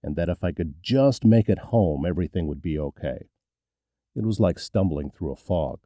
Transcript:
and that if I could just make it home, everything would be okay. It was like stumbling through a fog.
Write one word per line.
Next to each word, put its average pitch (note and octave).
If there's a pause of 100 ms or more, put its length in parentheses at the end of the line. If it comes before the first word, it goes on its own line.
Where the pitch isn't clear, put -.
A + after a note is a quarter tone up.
and D2
that E2+
if F2
I F2
could D#2
just C3+
make A2+
it G2
home, E2
everything F2
would C#2+
be D#2
okay. C#2+ (840)
It -
was G#2+
like F#2+
stumbling D#2
through D2
a C2+
fog. D#2+